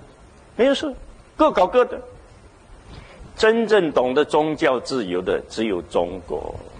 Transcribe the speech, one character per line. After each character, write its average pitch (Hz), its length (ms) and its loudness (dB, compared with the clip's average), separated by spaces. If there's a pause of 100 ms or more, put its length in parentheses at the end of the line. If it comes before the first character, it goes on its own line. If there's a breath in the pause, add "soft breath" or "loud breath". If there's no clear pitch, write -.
(540)
没 233 120 2
有 277 80 4
事， 285 200 -6 (400)
各 302 160 4
搞 185 160 2
各 247 200 2
的。 - 120 -10 (1400 loud breath)
真 226 300 4
正 196 240 2
懂 127 220 2
得 147 100 2
宗 156 320 2
教 131 240 2
自 120 280 -4
由 87 160 -2
的 92 260 0
只 113 160 -4
有 95 180 -2
中 90 440 -2
国。 - 280 -8 (240)